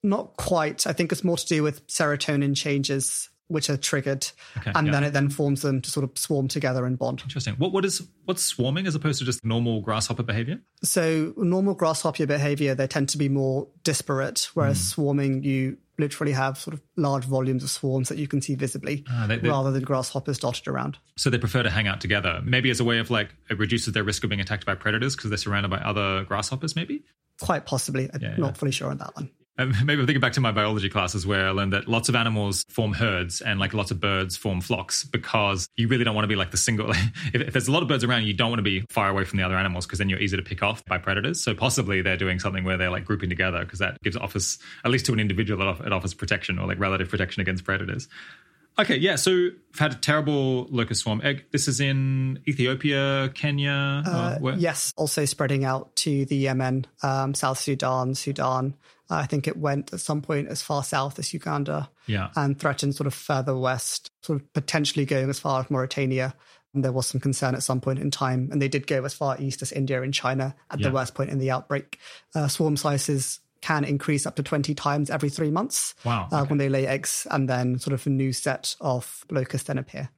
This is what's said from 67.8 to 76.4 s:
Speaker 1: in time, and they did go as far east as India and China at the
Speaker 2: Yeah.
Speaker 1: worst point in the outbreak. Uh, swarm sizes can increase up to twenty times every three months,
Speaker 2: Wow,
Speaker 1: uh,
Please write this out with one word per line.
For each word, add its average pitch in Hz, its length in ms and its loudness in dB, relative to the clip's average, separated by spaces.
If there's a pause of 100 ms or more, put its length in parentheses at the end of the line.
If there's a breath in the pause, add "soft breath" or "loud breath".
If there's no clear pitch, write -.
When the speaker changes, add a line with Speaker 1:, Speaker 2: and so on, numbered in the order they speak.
Speaker 1:
in 143 100 0
time, 127 420 0
and 139 80 0
they 139 100 2
did 139 180 0
go 135 180 0
as 139 80 -6
far 135 260 -2
east 135 220 -4
as - 100 -6
India 135 300 0
and 135 120 -2
China 135 420 0 (160 soft breath)
at 147 80 -6
the - 60 2
Speaker 2:
Yeah. 135 80 2
Speaker 1:
worst 127 200 -2
point 135 160 -2
in 139 80 -2
the 131 140 0
outbreak. - 480 -4 (340 loud breath)
Uh, 151 140 0
swarm 151 300 2
sizes 139 640 0 (220)
can 151 240 0
increase 143 400 0
up 151 120 -6
to 147 60 -2
twenty 147 300 0
times 143 360 0
every 151 200 0
three 147 220 -2
months, 196 520 -2
Speaker 2:
Wow, 113 280 0
Speaker 1:
uh, 156 100 2